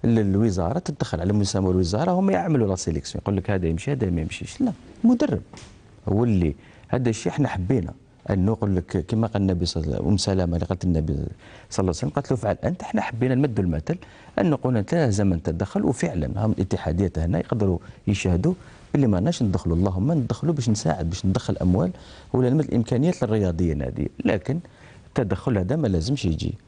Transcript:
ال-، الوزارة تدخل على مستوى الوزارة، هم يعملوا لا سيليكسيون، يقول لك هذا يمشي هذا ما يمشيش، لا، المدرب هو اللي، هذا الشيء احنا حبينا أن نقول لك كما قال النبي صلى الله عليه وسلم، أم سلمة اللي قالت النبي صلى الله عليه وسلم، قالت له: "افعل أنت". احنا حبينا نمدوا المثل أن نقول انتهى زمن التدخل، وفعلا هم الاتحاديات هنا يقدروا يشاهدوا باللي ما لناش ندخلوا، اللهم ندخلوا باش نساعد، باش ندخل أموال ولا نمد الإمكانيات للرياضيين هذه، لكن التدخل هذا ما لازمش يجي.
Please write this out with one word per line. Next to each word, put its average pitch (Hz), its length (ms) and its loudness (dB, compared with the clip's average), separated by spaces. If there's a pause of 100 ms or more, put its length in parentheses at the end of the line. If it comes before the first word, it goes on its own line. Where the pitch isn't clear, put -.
ال-، 113 140 4
الوزارة 101 600 2
تدخل - 420 -4
على 92 120 0
مستوى 98 380 2
الوزارة، 92 400 2
هم 185 200 2
يعملوا 165 380 2
لا 95 80 0
سيليكسيون، - 460 -6
يقول 101 140 0
لك 92 140 -2
هذا 92 160 0
يمشي 82 260 -2
هذا 113 180 -2
ما 85 100 0
يمشيش، - 400 -8
لا، 240 120 0 (320)
المدرب 247 380 2 (680)
هو 104 160 2
اللي، 90 300 2 (340)
هذا 123 200 0
الشيء 113 240 -2
احنا 139 160 0
حبينا 95 440 0 (380)
أن 95 140 2
نقول 104 320 2
لك 85 320 -2
كما 113 180 0
قال 107 160 -2
النبي 90 240 2
صلى 82 160 -2
الله 76 120 -2
عليه 50 80 -4
وسلم، 92 100 2
أم 101 40 4
سلمة 92 400 0
اللي 85 100 -2
قالت 92 180 -4
النبي 78 300 2
صلى 69 60 -2
الله 67 80 -4 (500)
عليه 95 120 2
وسلم، 123 200 -4
قالت 139 200 -2
له: 135 60 2
"افعل 104 280 0
أنت". 170 180 -2
احنا - 180 -2
حبينا 123 340 -2
نمدوا 123 300 0
المثل 85 340 -2 (400)
أن 190 120 2
نقول 127 260 0
انتهى 127 340 2
زمن 98 220 4
التدخل، 85 520 -2
وفعلا 104 600 -2
هم 110 80 2
الاتحاديات 90 680 -2
هنا 82 200 0
يقدروا 98 400 0 (280)
يشاهدوا 95 480 0 (380)
باللي 139 140 2
ما 101 100 4
لناش 135 260 0
ندخلوا، 92 340 0
اللهم 95 360 0
ندخلوا 147 420 -2
باش 120 160 -2
نساعد، 82 400 0
باش 90 160 -4
ندخل 95 360 0
أموال 90 280 2 (420)
ولا 123 180 4
نمد 147 140 2
الإمكانيات 127 580 0
للرياضيين 90 600 0
هذه، 64 240 -4 (180)
لكن 131 340 0 (500)
التدخل 104 500 0
هذا 92 180 0
ما 147 120 0
لازمش 95 360 0
يجي. 80 300 -2 (140)